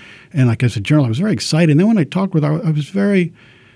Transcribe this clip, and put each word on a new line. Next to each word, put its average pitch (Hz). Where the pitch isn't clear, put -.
and 131
like, 113
as 117
a 107
journalist, 143
I 113
was 113
very 202
excited. 156
And 143
then 202
when 226
I 151
talked 190
with 156
her, 156
I 160
was 147
very, 196